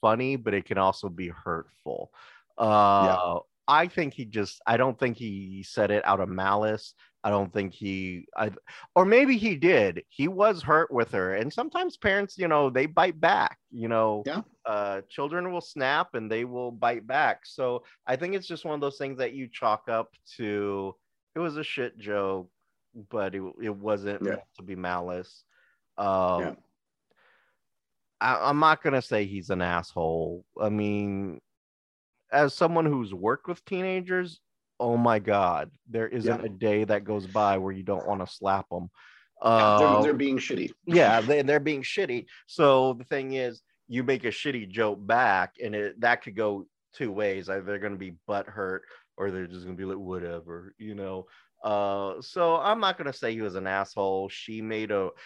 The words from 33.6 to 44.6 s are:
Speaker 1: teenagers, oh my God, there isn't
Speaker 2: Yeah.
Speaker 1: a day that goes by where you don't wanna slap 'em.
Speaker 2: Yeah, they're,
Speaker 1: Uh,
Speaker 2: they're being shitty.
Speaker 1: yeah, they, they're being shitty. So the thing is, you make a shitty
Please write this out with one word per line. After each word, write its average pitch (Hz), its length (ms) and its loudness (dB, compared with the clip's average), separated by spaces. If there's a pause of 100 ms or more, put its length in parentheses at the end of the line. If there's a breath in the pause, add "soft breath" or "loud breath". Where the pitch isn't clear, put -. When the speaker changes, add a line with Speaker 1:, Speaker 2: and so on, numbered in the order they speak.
Speaker 1:
teenagers, 185 760 -4 (400)
oh 120 160 2
my 117 220 4
God, 92 520 2 (180)
there 113 200 -4
isn't 113 320 -2
Speaker 2:
Yeah. 107 60 -6
Speaker 1:
a - 20 -6
day 104 360 0
that 101 200 -2
goes 101 220 -4
by 101 320 2
where 95 140 -4
you 95 100 -8
don't 95 240 -4
wanna 95 200 -2
slap 98 460 -2
'em. 90 180 -8 (520 soft breath)
Speaker 2:
Yeah, 110 360 6
they're, 104 100 8
Speaker 1:
Uh, 104 140 6
Speaker 2:
they're 147 120 4
being 135 240 0
shitty. - 340 -4 (140)
Speaker 1:
yeah, 165 340 6
they, 143 220 2
they're 147 180 4
being 143 220 -2
shitty. - 440 -4 (200 loud breath)
So 131 480 6
the 120 100 -10
thing 135 300 -4
is, 123 280 -4 (260)
you 123 140 -2
make 127 220 0
a 117 40 0
shitty 113 420 -4